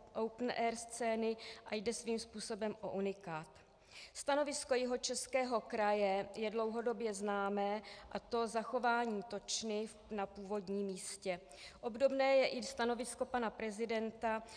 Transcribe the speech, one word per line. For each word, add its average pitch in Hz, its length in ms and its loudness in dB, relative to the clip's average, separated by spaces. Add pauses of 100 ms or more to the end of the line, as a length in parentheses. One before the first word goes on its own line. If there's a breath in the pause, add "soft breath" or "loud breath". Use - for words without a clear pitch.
(140)
open 220 440 0
air 233 180 2
scény 226 640 0 (280 loud breath)
a 214 100 -4
jde 220 180 0
svým 226 260 -2
způsobem 214 600 -4
o 185 100 -4
unikát. 190 560 -2 (640 loud breath)
Stanovisko 285 600 2
Jihočeského 247 880 2
kraje 208 720 4
je 220 140 0
dlouhodobě 220 640 0
známé, 202 680 0 (300 loud breath)
a 190 80 -4
to 233 280 0
zachování 226 760 2
točny 214 640 -2
v, - 80 -18 (160)
na 202 140 -2
původním 196 600 -2
místě. 185 540 -4 (420 loud breath)
Obdobné 269 540 4
je 262 120 8
i 233 160 -4
stanovisko 233 600 -2
pana 240 240 0
prezidenta, 220 960 -2 (140 loud breath)